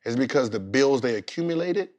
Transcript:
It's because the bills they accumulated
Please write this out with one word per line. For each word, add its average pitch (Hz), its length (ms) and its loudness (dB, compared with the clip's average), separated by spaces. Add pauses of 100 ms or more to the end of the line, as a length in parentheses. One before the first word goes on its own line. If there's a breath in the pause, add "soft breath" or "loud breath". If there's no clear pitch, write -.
It's 120 120 -2
because 127 340 2
the 110 100 -4
bills 131 400 2
they 120 160 -2
accumulated 170 840 -4